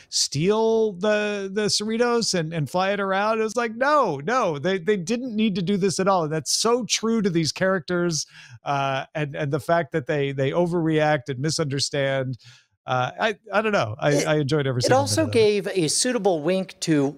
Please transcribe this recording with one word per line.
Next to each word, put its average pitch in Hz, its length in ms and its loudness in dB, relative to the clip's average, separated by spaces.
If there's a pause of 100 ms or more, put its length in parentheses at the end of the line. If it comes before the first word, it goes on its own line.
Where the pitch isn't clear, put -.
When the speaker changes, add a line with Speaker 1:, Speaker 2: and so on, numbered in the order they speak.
Speaker 1:
steal 220 840 2
the, 208 580 -2
the 208 160 -2
Cerritos 226 720 0
and, 160 160 -4
and 151 160 -2
fly 190 220 0
it 202 80 -2
around?" 202 400 0
It 220 40 2
was 220 120 -4
like, 233 200 -2
"No, 262 420 2
no, 175 420 0
they, 185 180 0
they 190 200 0
didn't 233 360 -4
need 214 220 2
to 202 60 -2
do 196 160 0
this 185 220 0
at 185 100 2
all." 185 160 2
And 151 80 -4
that's 160 180 -4
so 233 360 0
true 226 340 0
to 196 80 2
these 160 240 0
characters, 175 720 0 (400)
uh, 139 400 -2 (100)
and, 151 200 -4
and 156 160 -4
the 151 100 -2
fact 170 320 0
that 156 120 -2
they, 143 280 0
they 135 180 0
overreact 160 760 0
and 127 100 -6
misunderstand. 135 960 -2 (480)
Uh, 127 320 -2
I, 214 180 0 (180)
I 202 80 4
don't 220 100 0
know. 127 260 0
I, 156 140 2
Speaker 2:
It, 143 160 2
Speaker 1:
I 156 120 2
enjoyed 143 280 0
every 127 120 0
Speaker 2:
it 120 40 0
Speaker 1:
single 254 160 4
Speaker 2:
also 285 220 0
Speaker 1:
minute 302 80 2
of 208 60 -2
it. 233 40 6 (340)
Speaker 2:
gave 190 120 2
a - 20 2
suitable 196 540 2
wink 185 400 -2
to 147 360 2